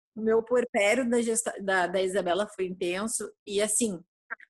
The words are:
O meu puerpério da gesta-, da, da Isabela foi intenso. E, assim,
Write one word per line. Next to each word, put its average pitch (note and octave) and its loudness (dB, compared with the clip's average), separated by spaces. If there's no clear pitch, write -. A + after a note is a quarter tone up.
O A3 -10
meu A3 4
puerpério A#3+ 2
da A#3+ 4
gesta-, A3+ -2
da, F#3+ 2
da F#3 0
Isabela F#3 0
foi F#3+ -6
intenso. F#3 -4
E, G3+ -2
assim, G#3 0